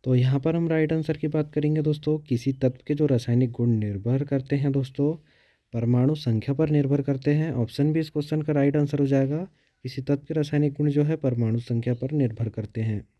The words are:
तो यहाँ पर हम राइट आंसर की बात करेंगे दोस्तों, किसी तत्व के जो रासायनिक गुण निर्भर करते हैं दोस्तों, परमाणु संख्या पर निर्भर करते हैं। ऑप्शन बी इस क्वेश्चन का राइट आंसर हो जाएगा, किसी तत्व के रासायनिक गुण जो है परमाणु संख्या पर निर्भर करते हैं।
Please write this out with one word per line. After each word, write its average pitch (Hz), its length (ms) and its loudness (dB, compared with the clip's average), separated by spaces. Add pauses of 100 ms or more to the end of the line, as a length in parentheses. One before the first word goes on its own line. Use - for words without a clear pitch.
तो 131 100 2
यहाँ 131 260 2
पर 160 160 0
हम 170 120 0
राइट 160 240 2
आंसर 160 240 -2
की 156 120 -4
बात 151 240 -2
करेंगे 151 300 0
दोस्तों, 151 360 0
किसी 135 340 -2
तत्व 131 340 -2
के 147 80 0
जो 147 120 2
रासायनिक 123 440 2
गुण 120 200 0
निर्भर 110 540 0
करते 139 320 -2
हैं 139 160 0
दोस्तों, 139 400 -2 (600)
परमाणु 123 420 2
संख्या 123 400 -2
पर 151 160 0
निर्भर 143 320 2
करते 139 320 0
हैं। 156 180 0
ऑप्शन 139 400 0
बी 160 80 2
इस 156 100 -6
क्वेश्चन 151 320 -2
का 151 100 -2
राइट 143 240 2
आंसर 147 220 0
हो 143 80 2
जाएगा, 139 380 0 (380)
किसी 131 200 -8
तत्व 143 260 -2
के 160 60 -6
रासायनिक 147 380 0
गुण 147 180 0
जो 147 140 2
है 156 120 0
परमाणु 120 420 0
संख्या 120 360 -2
पर 135 160 -6
निर्भर 117 380 -2
करते 107 320 -8
हैं। 110 280 -4 (120)